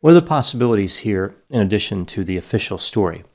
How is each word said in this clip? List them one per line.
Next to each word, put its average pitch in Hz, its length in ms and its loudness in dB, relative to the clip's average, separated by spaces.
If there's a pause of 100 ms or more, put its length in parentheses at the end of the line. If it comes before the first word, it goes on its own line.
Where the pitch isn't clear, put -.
What 156 100 6
are 170 40 10
the 175 60 8
possibilities 120 760 0
here 98 380 -4 (140)
in 123 120 0
addition 98 460 -2
to 98 180 -6
the 92 100 -4
official 95 420 -4
story? 85 460 -4 (120)